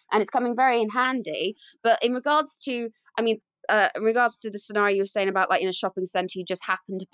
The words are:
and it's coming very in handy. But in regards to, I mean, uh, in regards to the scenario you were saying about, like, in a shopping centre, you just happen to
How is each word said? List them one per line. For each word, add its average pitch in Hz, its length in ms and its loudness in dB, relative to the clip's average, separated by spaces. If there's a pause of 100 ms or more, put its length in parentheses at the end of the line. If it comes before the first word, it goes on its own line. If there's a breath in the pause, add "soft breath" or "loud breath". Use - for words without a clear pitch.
(120 soft breath)
and 208 80 4
it's 202 100 0
coming 240 260 0
very 247 260 4
in 214 80 0
handy. 214 640 -2 (300 loud breath)
But - 200 4
in 240 80 2
regards 294 520 0
to, 240 260 -4 (260 soft breath)
I 226 60 -2
mean, 226 180 0 (280)
uh, 202 260 4
in 196 80 -6
regards 226 360 2
to 220 120 -10
the 208 80 -12
scenario 208 380 0
you 196 60 0
were 196 40 -2
saying 196 220 -2
about, 190 200 2
like, 185 140 2
in 190 60 0
a 185 40 -2
shopping 185 340 -4
centre, 185 340 -4
you 180 40 -6
just 175 220 -6
happen 190 320 -6
to 190 160 -10